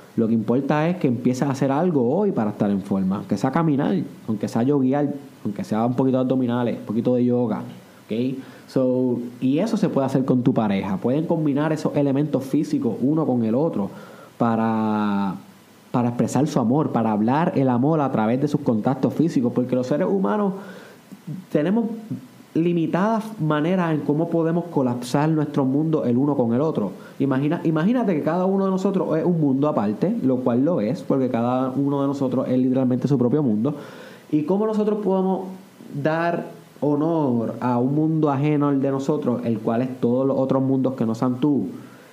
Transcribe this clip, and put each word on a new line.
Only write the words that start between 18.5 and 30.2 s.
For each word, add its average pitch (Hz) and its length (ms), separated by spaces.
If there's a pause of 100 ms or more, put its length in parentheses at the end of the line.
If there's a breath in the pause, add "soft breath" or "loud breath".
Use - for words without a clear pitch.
contactos 120 540
físicos. 151 400
Porque 127 220
los 123 100
seres 147 220
humanos 196 460 (1000 loud breath)
tenemos 190 320 (720)
limitadas 175 680 (160)
maneras 160 540
en 143 60
cómo 151 300
podemos 165 360
colapsar 135 640
nuestro 147 360
mundo 147 400
el 120 120
uno 139 200
con 117 180
el 123 60
otro. 131 320 (260 loud breath)
Imagina, 139 460
imagínate 185 500
que 143 80
cada 180 240
uno 190 180
de 190 60
nosotros 185 460
es - 80
un 170 160
mundo 143 280
aparte, 139 540